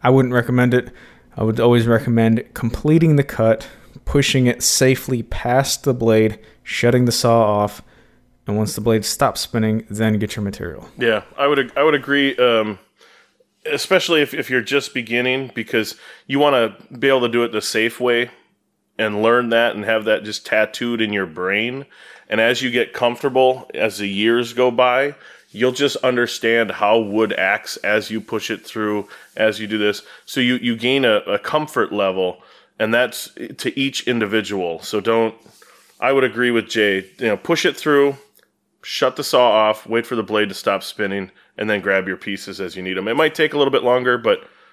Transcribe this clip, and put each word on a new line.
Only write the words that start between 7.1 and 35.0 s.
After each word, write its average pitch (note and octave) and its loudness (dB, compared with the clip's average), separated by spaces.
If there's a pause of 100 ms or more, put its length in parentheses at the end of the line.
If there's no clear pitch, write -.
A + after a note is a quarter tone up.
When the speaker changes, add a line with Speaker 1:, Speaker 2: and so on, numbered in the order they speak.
Speaker 1:
saw A#2 4
off, G#2 0 (640)
and G#2 -2
once G#2+ -2
the G#2+ -8
blade A2 2
stops - -2
spinning, A2 -2
then G#2+ 0
get G#2 -6
your G#2+ -6
material. G2 -10 (100)
Speaker 2:
Yeah, A2 0 (140)
I C#3 2
would C#3+ 2
ag-, B2 -4
I C#3 2
would D3+ 4
agree, C#3 0
um, A2 2 (840)
especially D#3+ 0
if, C#3+ -2
if D3 -8
you're B2+ 0
just C3 -2
beginning, B2 -2
because A2 -4 (300)
you C#3 -2
wanna B2+ 2 (220)
be C3+ 2
able C3 4
to A#2+ 0
do A#2+ 0
it A2 -4
the G#2+ -4
safe A2+ -2
way B2 0 (640)
and G#2+ -2
learn A#2+ 2
that A#2 2
and G#2 -8
have A2 0
that G#2+ 0
just G#2+ -10
tattooed A2+ -2
in G#2 -2
your G2 -2
brain. G#2 -4 (440)
And A2 0
as B2 2
you B2+ -4
get A#2+ -2
comfortable, B2+ 0
as G#2 -4
the G2+ -4
years A2+ 0
go B2+ 2
by, B2+ 2 (380)
you'll B2 0
just C3 -2
understand A#2 0
how G#2+ 2
wood G#2+ 0
acts F#2+ -2
as G#2 -2
you A2 -6
push - -8
it G#2 -8
through, G#2 -4 (280)
as G#2+ 0
you G#2+ -8
do G#2+ -4
this. G#2 0 (240)
So - -6
you, B2 2
you A#2 -2
gain B2+ 0
a, G#2+ 4 (100)
a G2+ -2
comfort D3 -2
level, F#2+ -2 (380)
and A2 0
that's A#2+ -2 (280)
to - -6
each C3+ -4
individual. G2+ -4
So - -6